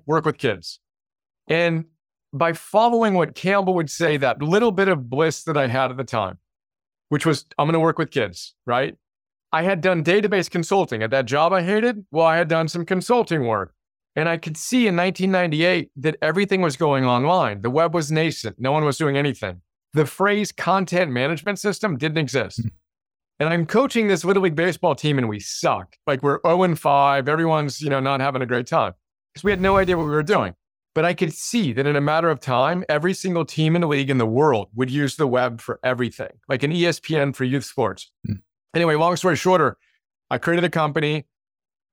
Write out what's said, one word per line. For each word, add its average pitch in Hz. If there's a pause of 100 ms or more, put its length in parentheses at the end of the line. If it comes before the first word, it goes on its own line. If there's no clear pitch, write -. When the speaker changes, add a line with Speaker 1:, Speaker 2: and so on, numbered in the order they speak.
Speaker 1:
work 156
with 151
kids. 101 (640)
And 165 (480)
by 165
following 226
what 175
Campbell 190
would 165
say, 156
that 135
little 208
bit 190
of 135
bliss 147
that 160
I 139
had 127
at 127
the 131
time, 98 (680)
which 151
was, 156 (120)
"I'm 147
gonna 165
work 160
with 160
kids," 101 (120)
right? 127 (560)
I 160
had 190
done 170
database 202
consulting 170
at 113
that 135
job 147
I 180
hated. 214
Well, 165
I 160
had 170
done 165
some 170
consulting 180
work. 104 (440)
And 160
I 165
could 160
see 240
in 180
nineteen 180
ninety-eight 175
that 151
everything 190
was 151
going 139
online. 123
The 117
web 160
was 156
nascent. 156
No 127
one 156
was 139
doing 139
anything. 110 (300)
The 151
phrase 202
content 180
management 156
system 196
didn't 151
exist. 120
Speaker 2:
Hmm. 110 (720)
Speaker 1:
And 151
I'm 170
coaching 226
this 190
Little 190
League 170
baseball 165
team 147
and 123
we 104
suck. - (100)
Like, 135
we're 143
oh 180
and 170
five. 139
Everyone's, 156
you 151
know, 139
not 135
having 135
a 127
great 120
time 113 (400)
'cause -
we 202
had 190
no 190
idea 185
what 160
we 147
were 151
doing. 147 (380)
But 160
I 175
could 165
see 190
that 135
in 147
a 143
matter 160
of 147
time, 139
every 156
single 175
team 156
in 175
the 170
league 143
in 135
the 117
world 120
would 127
use 139
the 156
web 123
for -
everything, 120 (160)
like 131
an 147
E 170
S 170
P 156
N 139
for 131
youth 131
sports. - (120)
Speaker 2:
Hmm. 104 (380)
Speaker 1:
Anyway, 165
long 165
story 180
shorter, 165 (560)
I 127
created 170
a 175
company. 151 (680)